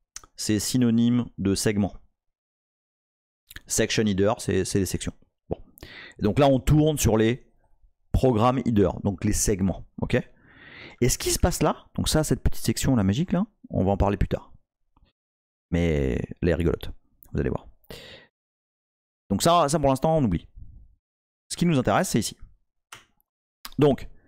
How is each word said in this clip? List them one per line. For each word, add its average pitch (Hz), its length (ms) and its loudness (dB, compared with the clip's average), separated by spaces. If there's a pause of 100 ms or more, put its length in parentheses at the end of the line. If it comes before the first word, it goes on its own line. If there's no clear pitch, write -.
(360)
c'est 107 240 -2
synonyme 120 680 2 (140)
de 95 160 0
segment. 104 400 -2 (1700)
Section 110 400 -2
header, 101 320 2
c'est, 92 260 -2
c'est - 160 -2
les 92 60 0
sections. - 280 -6 (360)
Bon. - 80 -6 (640)
Et - 20 -8
donc 101 180 0
là, 143 80 6
on 135 120 4
tourne 151 380 2
sur 110 200 2
les 113 340 0 (600)
programmes 127 480 2
header, 101 300 2 (140)
donc 95 220 -4
les 104 80 0
segments. 98 520 -2 (160)
Ok ? - 140 -4 (840)
Et 127 80 2
ce - 80 -2
qui - 140 -2
se 339 80 -2
passe - 240 0
là, - 320 -2
donc - 120 -4
ça, 156 160 2
cette 131 200 -2
petite - 200 2
section, 131 320 0
la 107 80 2
magique, 101 280 0
là, 185 140 0 (240)
on 98 140 -2
va 95 80 0
en 98 60 0
parler 101 200 0
plus - 120 0
tard. - 240 -8 (1160)
Mais 76 500 0 (200)
elle 85 80 2
est 82 40 2
rigolote, - 380 -2 (420)
vous 78 60 -4
allez 67 100 -2
voir. - 180 -8 (1600)
Donc 98 120 -2
ça, 165 260 4
ça 156 120 0
pour 139 100 2
l'instant, 160 260 0
on 151 80 2
oublie. 87 240 -2 (1040)
Ce - 80 -12
qui 175 80 0
nous 160 140 2
intéresse, 117 300 0
c'est 127 100 0
ici. - 180 -6 (1400)
Donc, 143 280 2 (200)